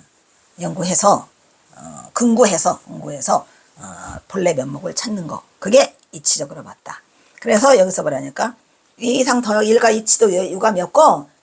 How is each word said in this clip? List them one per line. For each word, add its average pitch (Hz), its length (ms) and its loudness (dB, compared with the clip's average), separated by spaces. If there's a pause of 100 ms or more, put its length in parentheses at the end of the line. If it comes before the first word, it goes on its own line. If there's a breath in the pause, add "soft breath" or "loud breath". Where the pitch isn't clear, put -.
(600)
연구해서, 175 680 0 (480)
어, - 380 -20
근구해서, 220 720 2
근구해서, 151 600 -6 (320 soft breath)
어, - 60 -20 (440)
본래 175 280 -2
면목을 143 400 -8
찾는 202 320 -8
거, - 160 -12 (160)
그게 269 360 2 (160)
이치적으로 151 520 -6
맞다. - 400 -18 (360 soft breath)
그래서 233 380 4
여기서 185 240 0
뭐라니까? 143 540 -6 (420)
이 247 220 -2
이상 247 240 0
더 214 180 0
일과 220 300 4
이치도 220 420 2
유-, 175 200 -2
유감이 190 280 0
없고 226 480 4 (140)